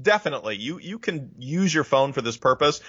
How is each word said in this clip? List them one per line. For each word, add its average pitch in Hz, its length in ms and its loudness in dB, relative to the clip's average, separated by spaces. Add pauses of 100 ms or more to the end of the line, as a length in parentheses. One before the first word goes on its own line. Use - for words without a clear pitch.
definitely, 139 560 0
you, 123 220 -8
you 196 200 -12
can 160 380 -6
use 160 360 0
your 156 120 4
phone 135 300 2
for 135 80 -4
this 117 160 -6
purpose, 147 500 2